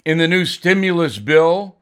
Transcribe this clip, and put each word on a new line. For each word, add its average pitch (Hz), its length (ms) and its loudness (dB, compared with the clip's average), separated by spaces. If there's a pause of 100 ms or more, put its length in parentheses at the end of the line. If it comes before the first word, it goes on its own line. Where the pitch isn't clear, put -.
in 156 140 -2
the 165 80 2
new 180 180 0
stimulus 175 720 -2
bill, 165 640 0